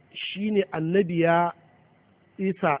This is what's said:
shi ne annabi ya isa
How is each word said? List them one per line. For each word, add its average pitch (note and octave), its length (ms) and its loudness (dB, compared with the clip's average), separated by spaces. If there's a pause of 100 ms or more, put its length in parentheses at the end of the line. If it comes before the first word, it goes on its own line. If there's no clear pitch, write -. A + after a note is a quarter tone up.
(140)
shi G#3 380 -6
ne G3 200 2
annabi E3 500 0
ya E3+ 300 4 (840)
isa F3+ 420 -2